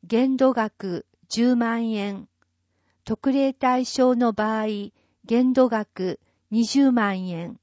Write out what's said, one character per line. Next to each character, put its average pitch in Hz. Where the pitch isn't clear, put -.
限 247
度 262
額 208
十 240
万 233
円。 202
特 240
例 269
対 254
象 254
の 233
場 220
合、 214
限 254
度 254
額 202
二 226
十 269
万 202
円。 170